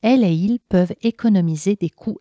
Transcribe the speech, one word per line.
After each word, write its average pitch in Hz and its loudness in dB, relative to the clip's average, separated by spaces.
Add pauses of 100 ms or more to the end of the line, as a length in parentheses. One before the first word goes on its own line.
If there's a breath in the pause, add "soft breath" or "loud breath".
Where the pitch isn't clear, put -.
elles 240 2
et 175 2
ils 196 0
peuvent 180 0
économiser 190 0
des 170 -6
coûts - -10